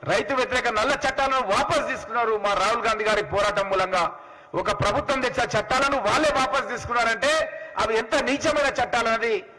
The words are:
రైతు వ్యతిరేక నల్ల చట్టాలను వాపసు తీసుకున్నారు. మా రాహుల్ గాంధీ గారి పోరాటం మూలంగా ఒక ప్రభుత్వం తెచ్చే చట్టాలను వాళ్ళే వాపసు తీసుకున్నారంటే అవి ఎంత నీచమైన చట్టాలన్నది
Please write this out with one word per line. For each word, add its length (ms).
రైతు 300
వ్యతిరేక 340
నల్ల 240
చట్టాలను 460
వాపసు 500
తీసుకున్నారు. 500
మా 160
రాహుల్ 320
గాంధీ 180
గారి 200
పోరాటం 460
మూలంగా 500
ఒక 160
ప్రభుత్వం 500
తెచ్చే 380
చట్టాలను 380
వాళ్ళే 360
వాపసు 340
తీసుకున్నారంటే 960
అవి 200
ఎంత 180
నీచమైన 520
చట్టాలన్నది 760